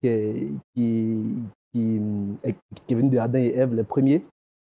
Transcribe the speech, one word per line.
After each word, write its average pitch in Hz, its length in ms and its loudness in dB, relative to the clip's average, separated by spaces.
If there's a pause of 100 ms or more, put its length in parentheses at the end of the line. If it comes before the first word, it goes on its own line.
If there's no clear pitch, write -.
qui 131 60 2
est, 113 440 -2 (220)
qui, 113 520 0 (480)
qui 113 280 0 (420)
est, 123 120 -4 (320)
qui 131 60 0
est 117 40 2
venue 131 120 4
de 127 80 4
Adam 120 220 0
et 120 160 2
Ève, 127 200 2
les 110 80 0
premiers. 135 420 2 (440)